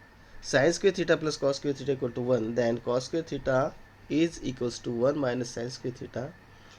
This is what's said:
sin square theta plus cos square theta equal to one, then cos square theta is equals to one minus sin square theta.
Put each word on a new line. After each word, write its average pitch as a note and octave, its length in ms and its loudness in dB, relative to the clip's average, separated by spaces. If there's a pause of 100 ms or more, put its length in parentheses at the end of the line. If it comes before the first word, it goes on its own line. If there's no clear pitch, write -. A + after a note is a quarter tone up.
(420)
sin D3 320 4
square F#3+ 180 2
theta E3+ 260 2
plus D#3 200 -2
cos C#3 200 0
square D3 160 0
theta C3+ 200 -2
equal B2+ 180 -2
to B2 100 -4
one, A#2+ 320 2
then A#2+ 260 2
cos B2 260 0
square E3 180 -2
theta C3+ 500 0 (360)
is D#3+ 340 2
equals B2 360 -4
to B2 120 -6
one B2+ 260 2
minus B2 340 0
sin A#2+ 200 -6
square B2+ 220 -6
theta. B2+ 380 -8 (480)